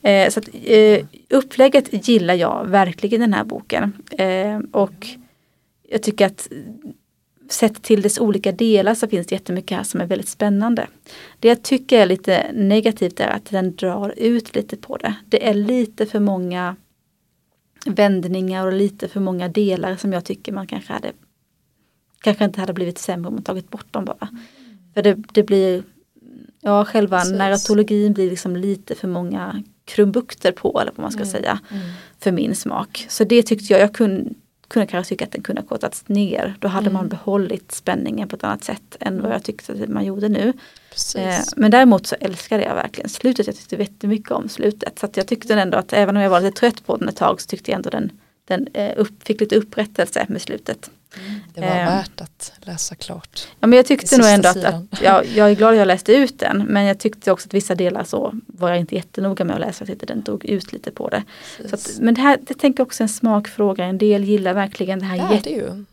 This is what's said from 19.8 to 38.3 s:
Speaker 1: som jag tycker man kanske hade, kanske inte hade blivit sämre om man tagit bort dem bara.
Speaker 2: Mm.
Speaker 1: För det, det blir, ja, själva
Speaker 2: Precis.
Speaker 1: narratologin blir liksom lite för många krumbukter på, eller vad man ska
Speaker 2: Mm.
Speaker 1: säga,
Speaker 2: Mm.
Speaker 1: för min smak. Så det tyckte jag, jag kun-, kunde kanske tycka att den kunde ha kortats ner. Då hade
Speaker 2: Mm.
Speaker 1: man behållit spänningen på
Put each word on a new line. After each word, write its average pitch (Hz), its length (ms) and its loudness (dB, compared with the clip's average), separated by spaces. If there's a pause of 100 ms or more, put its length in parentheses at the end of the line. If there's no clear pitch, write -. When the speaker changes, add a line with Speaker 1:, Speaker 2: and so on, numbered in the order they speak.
Speaker 1:
som 196 160 -4
jag 175 120 -4
tycker - 280 -10
man 196 140 -8
kanske - 260 -10
hade, - 200 -8 (1080)
kanske 208 240 0
inte 190 160 -2
hade 190 120 -4
blivit 175 260 -6
sämre 175 300 -8
om 220 60 -6
man 208 100 -8
tagit 185 260 -8
bort - 220 -16
dem 208 120 -4
bara. - 260 -10
Speaker 2:
Mm. 233 120 -18 (520)
Speaker 1:
För 202 80 -2
det, 196 120 4 (180)
det 214 100 4
blir, 190 400 2 (800)
ja, 208 240 2
själva 208 340 2
Speaker 2:
Precis. 180 200 0
Speaker 1:
narratologin 208 720 2
blir 190 180 2
liksom 180 260 -6
lite 196 380 -4
för - 140 -8
många 180 540 -6 (220)
krumbukter 208 680 0
på, - 280 -2
eller - 160 -4
vad - 60 -10
man - 100 -8
ska - 80 -8
Speaker 2:
Mm. 196 120 -6
Speaker 1:
säga, - 260 -4 (120)
Speaker 2:
Mm. 196 120 -8 (360)
Speaker 1:
för 196 140 0
min 165 240 -2
smak. - 520 -8
Så - 160 0
det 226 180 6
tyckte 214 300 0
jag, 190 100 8
jag 208 120 2
kun-, 196 400 -2 (340)
kunde 208 180 0
kanske 185 220 -6
tycka - 160 -6
att - 80 -14
den 214 100 -8
kunde - 200 -6
ha - 60 -14
kortats - 400 -8
ner. 202 500 0
Då 202 100 -4
hade 196 180 -2
Speaker 2:
Mm. 196 80 2
Speaker 1:
man 185 140 -2
behållit 190 640 -4
spänningen 202 560 -4
på - 80 -10